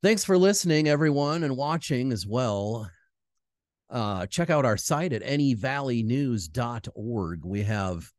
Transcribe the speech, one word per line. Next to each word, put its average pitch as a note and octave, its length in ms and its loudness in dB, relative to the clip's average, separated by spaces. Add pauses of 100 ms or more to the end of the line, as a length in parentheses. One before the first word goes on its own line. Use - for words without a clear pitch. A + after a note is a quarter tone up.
Thanks G3+ 200 4
for F#3+ 140 4
listening, F3+ 500 4
everyone, D3 560 2
and C3+ 140 -2
watching C#3+ 540 -2
as F#2+ 160 -4
well. G#2+ 640 -2 (1000)
Uh, G#2 380 -2
check E3+ 220 -2
out D3 160 4
our G#2+ 120 4
site D#3 360 -2
at G#2+ 100 -2
N C#3+ 180 0
E C#3 140 4
valley C3 480 -2
news A#2 440 -2
dot A#2 460 -6
org. F#2+ 520 -6
We G2+ 180 -4
have G2 560 -4